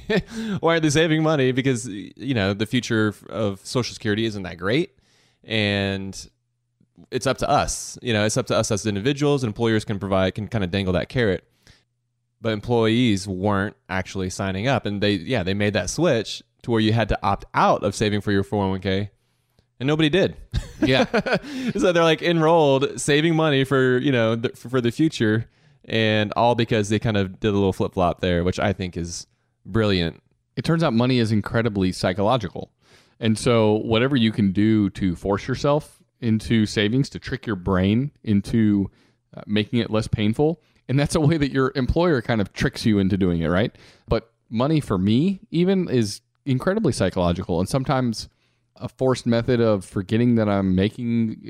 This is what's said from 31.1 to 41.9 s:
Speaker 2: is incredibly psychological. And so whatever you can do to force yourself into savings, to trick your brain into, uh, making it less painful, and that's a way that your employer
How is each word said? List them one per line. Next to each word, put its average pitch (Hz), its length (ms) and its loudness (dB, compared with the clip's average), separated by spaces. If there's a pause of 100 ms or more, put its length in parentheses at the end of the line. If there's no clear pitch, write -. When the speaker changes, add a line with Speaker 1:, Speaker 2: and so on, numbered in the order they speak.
Speaker 2:
is 113 120 2
incredibly 104 600 0
psychological. 98 800 -2 (500)
And 110 180 2
so 113 380 4
whatever 117 400 0
you 113 160 4
can 98 180 2
do 104 400 2
to 92 240 -2
force 95 320 -2
yourself 143 540 -2 (200)
into 113 440 2
savings, 110 460 0
to 90 80 -12
trick - 280 -10
your 110 80 -2
brain 98 560 0 (120)
into, 104 640 2 (460)
uh, - 120 -18
making 104 320 -2
it 110 120 -2
less 107 160 0
painful, 110 540 0 (280)
and 131 100 0
that's 143 160 0
a 165 60 2
way 156 160 2
that 143 140 -2
your 135 240 0
employer 147 460 2